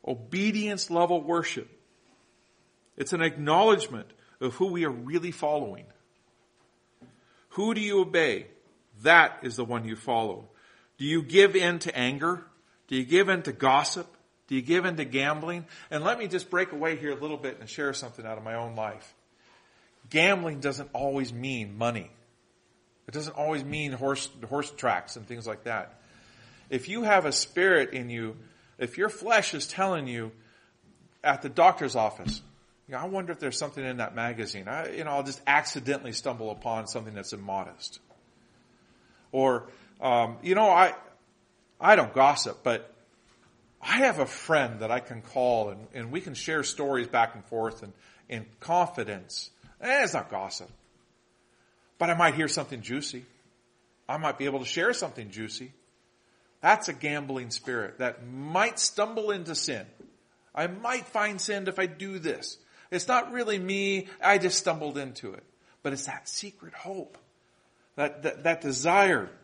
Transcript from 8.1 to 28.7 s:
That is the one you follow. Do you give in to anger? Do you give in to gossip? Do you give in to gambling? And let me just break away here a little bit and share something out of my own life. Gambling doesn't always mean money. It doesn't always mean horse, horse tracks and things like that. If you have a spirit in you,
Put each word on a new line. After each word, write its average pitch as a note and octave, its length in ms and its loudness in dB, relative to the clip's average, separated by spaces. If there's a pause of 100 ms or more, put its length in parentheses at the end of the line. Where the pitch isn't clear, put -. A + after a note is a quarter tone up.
That D#3+ 400 8
is A#2+ 140 -6
the B2 80 -4
one A#2 200 -4
you A2 120 -6
follow. A2 520 -2 (500)
Do C3+ 60 -8
you D#3 180 0
give F#3+ 340 6
in F3 240 2
to E3 160 -6
anger? C#3+ 480 0 (420)
Do C3 100 -4
you C3 80 0
give F3+ 240 6
in F#3 160 2
to C#3+ 80 -4
gossip? C#3+ 540 4 (400)
Do C3+ 80 -4
you C3 80 0
give F3 220 2
in F3 140 -2
to D3 60 -2
gambling? D3+ 600 -2 (240)
And D#3 140 -4
let G#3+ 140 0
me G#3+ 100 -6
just F3+ 220 -4
break F3+ 220 0
away D#3+ 240 -2
here D3 160 -4
a B2+ 80 -6
little D3+ 180 -6
bit C3 200 -8
and A2 100 -16
share C#3+ 240 -4
something A#2 340 -12
out A2 120 -8
of A2 60 -14
my A2+ 100 -8
own A#2 220 -8
life. G#2+ 380 -8 (960)
Gambling E3 500 2
doesn't C#3 320 -4
always C#3 400 -2
mean A#2+ 460 -8
money. A#2 320 -2 (1000)
It A2 60 -16
doesn't D3+ 220 -8
always D3 280 -2
mean D3 280 -4
horse, C3+ 360 -2 (200)
horse C#3+ 220 -4
tracks G2+ 460 -2
and A2 100 -14
things A#2 200 -12
like G#2+ 180 -10
that. A2 360 -8 (680)
If C3 180 -4
you A3+ 140 -6
have G3 240 6
a C3+ 60 0
spirit F3 600 4
in B2 160 -6
you, A2+ 280 -6 (420)